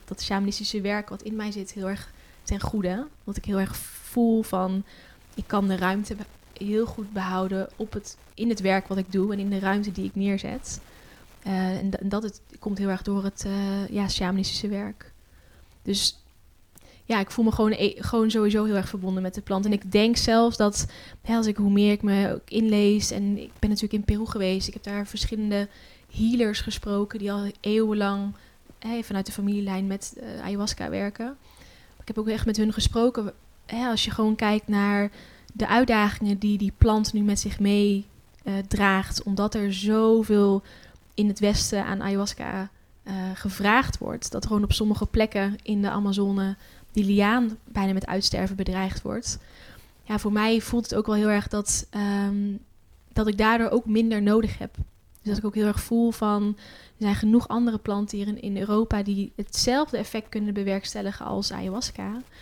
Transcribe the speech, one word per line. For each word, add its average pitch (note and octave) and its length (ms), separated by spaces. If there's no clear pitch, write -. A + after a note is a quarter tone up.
dat - 180
shamanistische G3+ 580
werk G3+ 280
wat G3 140
in G#3+ 140
mij G#3+ 160
zit G3 200
heel F#3+ 160
erg G3 240
ten G3+ 180
goede. G3+ 460
Want G3+ 120
ik - 80
heel G3 160
erg - 160
voel - 680
van, F#3+ 400
ik - 120
kan G3+ 220
de F#3+ 80
ruimte F#3+ 380
be-, - 500
heel G#3+ 220
goed G#3+ 260
behouden F#3+ 640
op G#3+ 160
het, - 240
in A3+ 140
het G#3+ 120
werk F#3+ 280
wat F#3+ 100
ik F#3 140
doe G3 200
en G3+ 60
in G3+ 120
de G3 80
ruimte G3 340
die F#3 120
ik G3 100
neerzet. G3 680
Eh, F#3 360
en G3 120
d-, F#3+ 60
en G3+ 120
dat G3+ 140
het, G#3 180
komt G3+ 200
heel G3 100
erg F#3 140
door G3+ 220
het, - 220
eh, G3 420
ja, G3+ 200
shamanistische F#3+ 600
werk. G#3 440
Dus - 360
ja, G#3+ 160
ik F#3+ 100
voel A#3 140
me A3 80
gewoon G#3+ 240
e-, G3+ 200
gewoon A3 340
sowieso G#3+ 340
heel G#3+ 120
erg F#3+ 120
verbonden F#3 340
met F#3 120
de G3+ 60
plant. G3 240
En G#3 80
ik G3 200
denk A3 240
zelfs A#3 400
dat, G#3 300
hè, A3+ 140
als A3+ 100
ik, G#3 100
hoe G3+ 140
meer G3+ 220
ik G#3 100
me G3 320
ook - 160
inlees, G#3 600
en G3+ 280
ik - 200
ben A3 120
natuurlijk G#3 220
in G#3 80
Peru A3 100
geweest, F#3+ 420
ik - 60
heb - 80
daar G3+ 240
verschillende G#3 600
healers A3 440
gesproken G#3 580
die G3+ 140
al G3+ 180
eeuwenlang, G#3 760
hè, A#3 240
vanuit G3 240
de - 60
familielijn G3+ 540
met, G3 340
eh, - 220
ayahuasca G3+ 480
werken. G3+ 460
Ik - 80
heb A3 100
ook G#3+ 100
echt A3 180
met A3 100
hun G#3+ 160
gesproken, A3+ 600
hè, A#3 220
als A3 160
je A3 60
gewoon G#3+ 260
kijkt G#3+ 320
naar G3+ 420
de G#3+ 140
uitdagingen G#3+ 720
die G#3 200
die G3 200
plant G#3+ 340
nu G#3+ 80
met G3+ 200
zich G#3 200
mee, G3+ 460
eh, G3+ 80
draagt, G3 540
omdat G3+ 320
er G3+ 180
zoveel G#3 880
in G#3 140
het G3+ 100
Westen G#3 460
aan G3 180
ayahuasca, G3 680
eh, G3 100
gevraagd G#3 640
wordt, - 320
dat - 120
er - 60
gewoon G#3 160
op G3 80
sommige G#3+ 340
plekken G#3 560
in G#3 200
de G3+ 80
Amazone G3 680
die G#3+ 120
liaan G#3+ 600
bijna G3 280
met F#3+ 140
uitsterven F#3+ 500
bedreigd F#3+ 460
wordt. - 360
Ja, G#3+ 160
voor G3+ 140
mij A3 280
voelt A#3 240
het - 100
ook G#3+ 120
wel G#3+ 80
heel G#3+ 160
erg G#3 180
dat, - 420
ehm, G3+ 460
dat A3 140
ik G#3 120
daardoor A3+ 320
ook A#3+ 160
minder A3 360
nodig G#3+ 360
heb. - 160
Dus G#3 80
dat G3+ 80
ik G#3 60
ook G#3 100
heel G#3+ 120
erg G#3 140
voel A#3 300
van, G#3 460
er - 420
zijn G3+ 160
genoeg A3 340
andere A#3 300
planten G#3 400
hier G3+ 80
in, G#3 140
in G3+ 160
Europa G#3 460
die G3+ 340
hetzelfde B3+ 600
effect G#3+ 320
kunnen G#3 260
bewerkstelligen G3 720
als G3 260
ayahuasca. G3 600